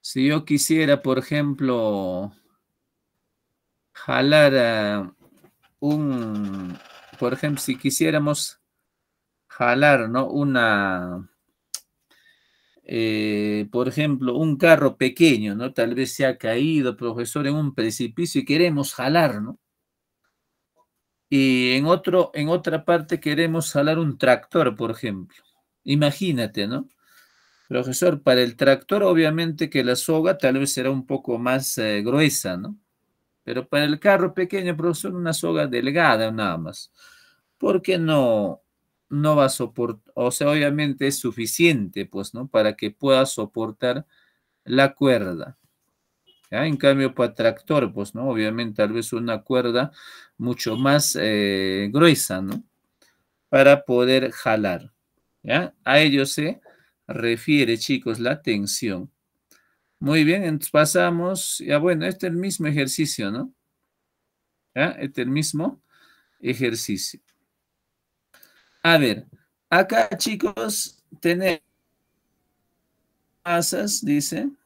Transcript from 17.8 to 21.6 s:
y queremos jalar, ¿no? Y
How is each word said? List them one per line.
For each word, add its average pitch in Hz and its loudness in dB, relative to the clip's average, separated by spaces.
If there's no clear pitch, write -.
y - -6
queremos 147 0
jalar, 139 0
¿no? 110 -10
Y 127 4